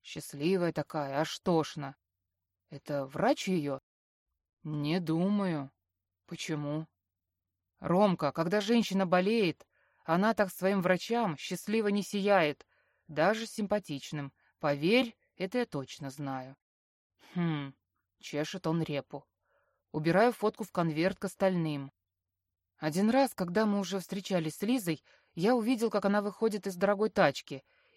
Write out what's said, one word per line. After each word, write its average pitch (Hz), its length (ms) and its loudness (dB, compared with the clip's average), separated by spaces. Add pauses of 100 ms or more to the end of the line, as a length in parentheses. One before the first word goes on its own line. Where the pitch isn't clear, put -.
Счастливая 165 720 -2
такая, 143 480 -4
аж 160 200 -2
тошно. 151 560 -2 (720)
Это 143 360 -6
врач 165 440 0
её? 147 320 0 (840)
Не 151 380 -2
думаю. 170 680 0 (540)
Почему? 156 640 -4 (920)
Ромка, 175 520 2
когда 180 300 0
женщина 196 440 2
болеет, 185 600 2 (380)
она 190 280 2
так 202 180 0
своим 190 300 0
врачам 185 560 0
счастливо 208 520 -2
не 202 120 0
сияет, 190 640 2 (420)
даже 190 380 2
симпатичным. 165 840 -6 (280)
Поверь, 175 580 2 (180)
это 190 240 -4
я 240 60 -2
точно 139 440 -8
знаю. 135 460 -8 (800)
Хм, 151 380 -2 (460)
чешет 156 480 -6
он 165 140 0
репу. 143 440 -6 (680)
Убираю 170 400 4
фотку 214 320 -2
в - 80 -14
конверт 170 480 0
к - 60 -6
остальным. 160 680 -2 (840)
Один 170 320 0
раз, 262 240 2
когда 180 320 0
мы 202 140 2
уже 190 200 -4
встречались 180 560 -4
с - 60 -16
Лизой, 202 420 -2 (340)
я 208 180 4
увидел, 226 360 2
как 202 140 0
она 202 180 2
выходит 208 420 -2
из 190 100 -6
дорогой 196 360 2
тачки, - 520 2 (340)